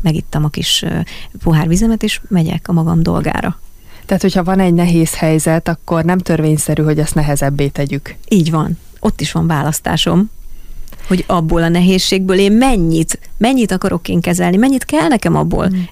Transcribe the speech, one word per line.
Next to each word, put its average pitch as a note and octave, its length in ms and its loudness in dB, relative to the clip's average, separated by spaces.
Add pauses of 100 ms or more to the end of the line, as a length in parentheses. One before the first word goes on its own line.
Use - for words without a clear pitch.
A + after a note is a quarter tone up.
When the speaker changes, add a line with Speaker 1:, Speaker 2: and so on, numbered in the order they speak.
Speaker 1:
megittam D#3 420 0
a D3+ 40 0
kis, - 340 -2
ö, - 80 -4 (540)
pohár D#3 240 2
vizemet, G#3+ 360 2
és - 240 -4
megyek E3+ 400 0
a - 40 -4
magam E3 320 2
dolgára. E3 560 -2 (460)
Speaker 2:
Tehát, F#3+ 160 0
hogyha F#3 220 2
van F#3+ 160 0
egy F3+ 140 4
nehéz E3+ 420 2
helyzet, D#3+ 520 0
akkor E3 360 -2
nem F3+ 140 2
törvényszerű, D#3 640 0
hogy D3+ 160 0
ezt D3+ 160 -2
nehezebbé C#3+ 520 0
tegyük. C#3 480 -6 (120)
Speaker 1:
Így E3+ 240 2
van. D#3+ 260 0 (220)
Ott - 220 -2
is D3 100 -4
van E3 160 0
választásom, E3 800 0 (800)
hogy F3+ 200 0
abból E3 360 0
a E3 60 2
nehézségből F#3 720 2
én G3 120 4
mennyit, F#3 680 2 (180)
mennyit A#3+ 340 2
akarok F#3 360 -2
én F3+ 140 0
kezelni, F3 360 0
mennyit C4 280 2
kell D#4 220 0
nekem G3+ 280 2
abból E3 340 0
Speaker 2:
Mm. F#3 100 0 (120)